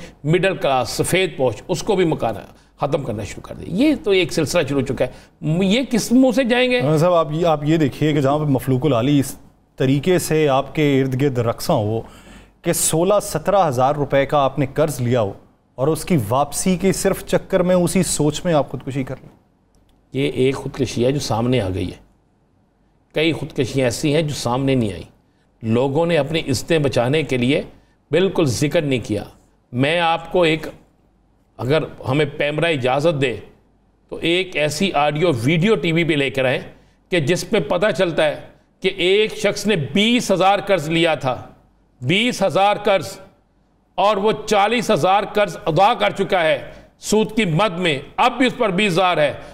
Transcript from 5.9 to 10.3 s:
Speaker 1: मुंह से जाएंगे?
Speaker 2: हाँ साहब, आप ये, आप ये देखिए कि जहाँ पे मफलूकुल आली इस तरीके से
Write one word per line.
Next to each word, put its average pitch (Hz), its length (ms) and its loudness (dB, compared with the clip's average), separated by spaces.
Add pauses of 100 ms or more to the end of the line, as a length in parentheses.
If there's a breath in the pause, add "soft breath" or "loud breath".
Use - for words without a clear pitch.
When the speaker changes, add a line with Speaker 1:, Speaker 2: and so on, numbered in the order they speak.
Speaker 1:
मुंह 262 200 6
से 269 120 2
जाएंगे? 247 360 2
Speaker 2:
हाँ 156 180 2
साहब, 180 140 4
आप 160 200 2
ये, 165 120 -2
आप 151 200 2
ये 156 140 2
देखिए 151 360 0
कि 151 60 2
जहाँ 139 180 2
पे 156 60 -2
मफलूकुल 131 500 0
आली 135 240 2
इस - 180 -2 (420)
तरीके 143 400 2
से 156 280 0